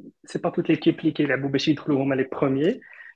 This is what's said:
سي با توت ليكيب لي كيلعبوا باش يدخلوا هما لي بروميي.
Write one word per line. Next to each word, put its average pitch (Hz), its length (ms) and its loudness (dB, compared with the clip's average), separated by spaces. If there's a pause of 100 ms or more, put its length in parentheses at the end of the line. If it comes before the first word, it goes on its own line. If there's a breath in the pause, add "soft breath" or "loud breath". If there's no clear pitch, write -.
(260)
سي - 140 -8
با 175 100 -2
توت - 200 -2
ليكيب 160 300 2
لي 156 120 0
كيلعبوا 139 380 0
باش 139 180 0
يدخلوا 139 360 2
هما 135 120 2
لي 131 80 2
بروميي. 147 580 0 (340 loud breath)